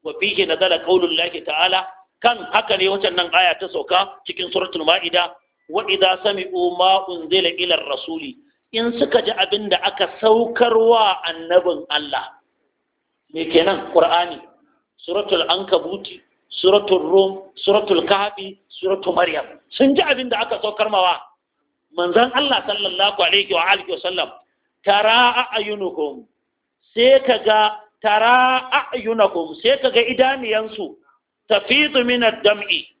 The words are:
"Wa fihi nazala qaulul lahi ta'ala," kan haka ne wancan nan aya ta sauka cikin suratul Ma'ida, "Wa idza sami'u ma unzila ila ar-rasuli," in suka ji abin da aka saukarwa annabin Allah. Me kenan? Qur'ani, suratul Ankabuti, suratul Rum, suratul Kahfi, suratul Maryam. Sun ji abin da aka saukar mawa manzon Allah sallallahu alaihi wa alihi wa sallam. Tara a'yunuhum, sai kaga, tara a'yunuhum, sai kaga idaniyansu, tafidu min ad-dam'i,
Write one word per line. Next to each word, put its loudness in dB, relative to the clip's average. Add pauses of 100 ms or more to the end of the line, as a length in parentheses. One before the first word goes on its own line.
"Wa -10
fihi -2
nazala 0
qaulul 2
lahi -4
ta'ala," -2 (340)
kan 2 (160)
haka 0
ne 2
wancan -2
nan -2
aya 4
ta -10
sauka -4
cikin -10
suratul -6
Ma'ida, 0 (360)
"Wa -2
idza 2
sami'u -2
ma 2
unzila -2
ila -4
ar-rasuli," -8 (380)
in -2
suka 2
ji -4
abin -4
da 0
aka -2 (140)
saukarwa 4
annabin 0
Allah. -4 (1000)
Me -6
kenan? 2
Qur'ani, 2 (680)
suratul -2
Ankabuti, -4 (320)
suratul 2
Rum, 2 (320)
suratul 0
Kahfi, -4 (100)
suratul -4
Maryam. -2 (240)
Sun 2
ji 2
abin -2
da -4
aka -6
saukar -4
mawa 0 (760)
manzon 2
Allah -2
sallallahu -2
alaihi 0
wa 0
alihi -2
wa -6
sallam. -6 (560)
Tara 2
a'yunuhum, -6 (720)
sai 8
kaga, 2 (220)
tara 4 (240)
a'yunuhum, 0
sai 2
kaga 2
idaniyansu, -2 (540)
tafidu 2
min 0
ad-dam'i, 0 (140)